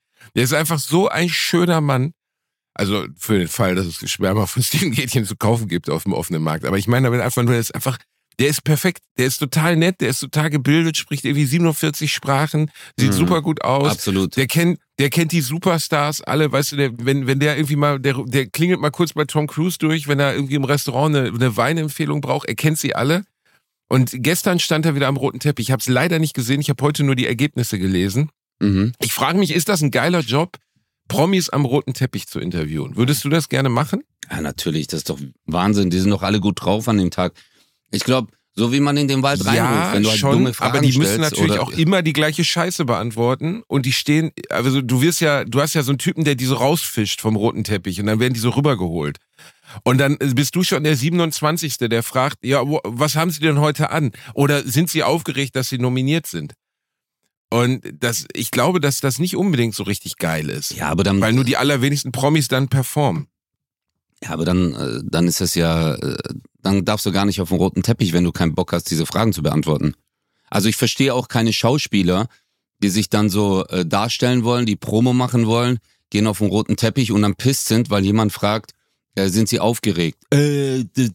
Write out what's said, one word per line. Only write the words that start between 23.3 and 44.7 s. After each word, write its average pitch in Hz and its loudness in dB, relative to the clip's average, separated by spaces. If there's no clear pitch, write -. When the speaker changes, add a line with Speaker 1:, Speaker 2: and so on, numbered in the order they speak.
Speaker 1:
Und 127 4
gestern 165 0
stand 156 0
er 156 2
wieder 139 2
am 139 0
roten 139 -4
Teppich. 143 0
Ich 127 0
hab's 127 -2
leider 160 2
nicht 156 0
gesehen, 135 0
ich 147 -2
hab 127 -2
heute 143 0
nur 135 2
die 123 0
Ergebnisse 117 -2
gelesen. 95 0
Speaker 2:
Mhm. 101 2
Speaker 1:
Ich 113 -4
frage 151 0
mich, 196 2
ist 180 0
das 190 2
ein 139 2
geiler 160 2
Job, 139 -2
Promis 180 2
am 139 0
roten 131 -2
Teppich - -4
zu - -8
interviewen? 78 -6
Würdest 127 0
du 143 -4
das 156 -2
gerne 135 0
machen? 143 -2
Speaker 2:
Ja, - -8
natürlich, 76 -4
das 80 -6
ist - -8
doch 69 -6
Wahnsinn. 98 2
Die 90 2
sind 95 2
doch 95 0
alle 101 0
gut 95 -2
drauf 110 0
an 107 2
dem 90 0
Tag. 90 -2
Ich 190 -4
glaub, 240 0
so 117 0
wie 139 2
man 143 0
in 143 0
den 135 0
Wald 139 0
Speaker 1:
Ja, 117 2
Speaker 2:
reinruft, - 0
wenn 104 2
du 110 2
halt 110 0
Speaker 1:
schon, 139 2
Speaker 2:
dumme 127 2
Fragen 123 0
Speaker 1:
aber - 2
die 135 4
müssen 110 2
Speaker 2:
stellst 131 0
Speaker 1:
natürlich 151 2
Speaker 2:
oder 104 0
Speaker 1:
auch - -6
immer 175 2
die 160 0
gleiche 151 0
Scheiße 170 -2
beantworten. 120 -2
Und 135 0
die 135 0
stehen, 151 0
also 131 0